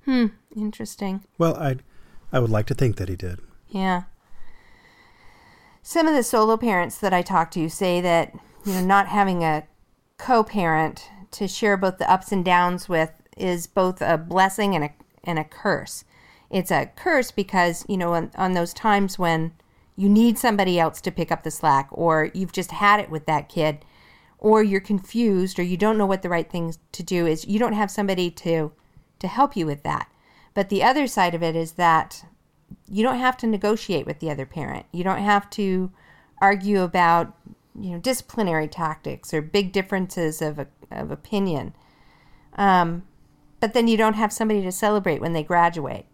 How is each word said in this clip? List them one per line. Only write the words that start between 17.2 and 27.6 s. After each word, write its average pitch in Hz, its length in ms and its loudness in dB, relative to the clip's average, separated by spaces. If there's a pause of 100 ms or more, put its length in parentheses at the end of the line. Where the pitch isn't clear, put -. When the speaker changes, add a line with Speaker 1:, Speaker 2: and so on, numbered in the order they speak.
Speaker 1:
because, 185 580 0
you 202 80 -2
know, 175 180 0
on, 165 220 -2
on 185 160 0
those 170 220 -2
times 202 440 0
when 160 340 0 (440)
you 196 120 2
need 220 300 6
somebody 202 400 2
else 160 220 0
to 190 100 -6
pick 170 220 -4
up 156 100 -4
the 160 80 -6
slack, 143 400 2
or 160 440 2
you've 185 180 -6
just - 200 -6
had 202 280 2
it - 100 -8
with 151 160 -8
that 147 220 -2
kid, 151 360 -2 (540)
or 214 240 4
you're 196 180 2
confused, 196 760 0
or 175 40 -2
you 180 140 -2
don't 214 220 2
know 202 80 2
what 190 160 0
the 180 60 -6
right 170 220 -2
thing 165 240 -6 (180)
to - 100 -14
do 175 240 0
is, 160 200 -2
you 208 120 -2
don't 226 160 0